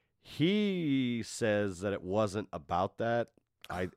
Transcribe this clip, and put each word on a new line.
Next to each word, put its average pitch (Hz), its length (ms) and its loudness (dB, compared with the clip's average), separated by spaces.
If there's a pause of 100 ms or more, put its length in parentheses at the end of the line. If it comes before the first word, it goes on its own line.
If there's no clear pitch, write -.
(280)
he 156 960 2
says 104 580 0
that 98 120 0
it - 80 -4
wasn't 101 500 0
about 87 460 -2
that. 117 300 0 (420)
I, 90 280 -2